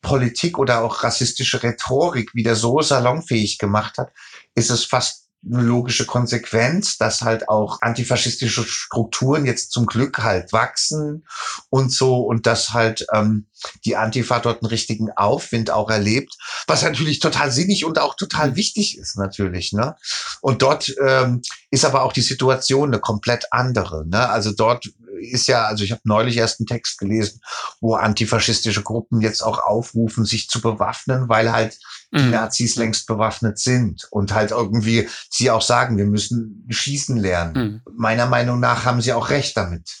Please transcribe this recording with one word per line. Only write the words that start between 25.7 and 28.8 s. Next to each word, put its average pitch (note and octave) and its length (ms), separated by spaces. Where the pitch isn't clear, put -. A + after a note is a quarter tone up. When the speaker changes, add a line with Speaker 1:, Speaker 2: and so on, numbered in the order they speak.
Speaker 1:
ich G2+ 80
habe A2 140
neulich A#2 320
erst A2+ 220
einen A2 60
Text - 320
gelesen, G#2 440
wo A2+ 140
antifaschistische G#2+ 880